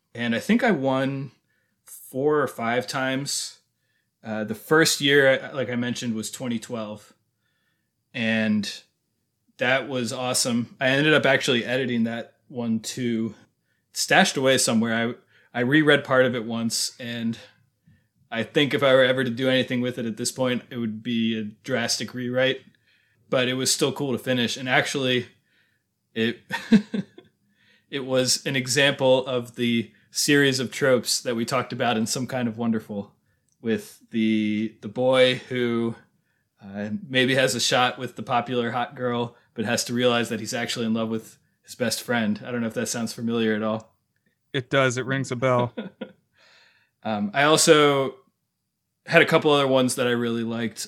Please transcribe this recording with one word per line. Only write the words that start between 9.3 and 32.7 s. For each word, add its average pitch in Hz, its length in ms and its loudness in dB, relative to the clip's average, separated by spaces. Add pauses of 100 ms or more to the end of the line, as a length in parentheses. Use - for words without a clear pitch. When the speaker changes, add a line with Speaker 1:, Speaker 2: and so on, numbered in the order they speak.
Speaker 1:
that 131 300 0
was 127 240 -4
awesome. 123 680 -2
I 131 80 2
ended 143 240 4
up 135 140 4
actually 135 380 2
editing 123 400 0
that 117 280 -6 (160)
one 117 320 -4
too. 113 540 -4 (560)
It's - 100 -8
stashed - 360 4
away 135 220 4
somewhere. 117 580 0 (380)
I, 120 40 -4
I - 20 -2
reread 143 440 4
part 131 220 4
of 123 80 0
it 117 100 -6
once, 113 540 -4
and 117 400 -6 (920)
I 117 120 -4
think 139 320 0
if 143 80 0
I 131 120 6
were 131 100 8
ever 127 180 2
to 120 80 -2
do 131 180 -2
anything 127 320 0
with 123 180 -4
it 117 80 -6
at 107 100 -6
this 120 160 -6
point, 123 380 -2
it 127 80 -10
would 110 240 -6
be 113 360 -2
a 110 60 -6
drastic 117 680 -4
rewrite. 127 480 -2 (680)
But 127 180 2
it 127 60 -2
was 131 180 -2
still 139 200 0
cool 139 200 -4
to 113 60 -2
finish. 123 380 -2
And 127 120 -8
actually, 127 580 0 (880)
it, 117 240 -2 (720)
<laughs> - 800 -20
it 139 140 -6
was 127 420 0
an 139 100 -2
example 131 720 2
of 123 300 -6
the 117 360 0 (180)
series 143 500 2
of 117 100 -4
tropes 127 500 0
that 120 160 -4
we 117 80 -2
talked 123 280 -4
about 120 240 -2
in 113 100 0
Some 127 200 -4
Kind 123 220 -4
of 110 100 -8
Wonderful, 113 540 -4 (480)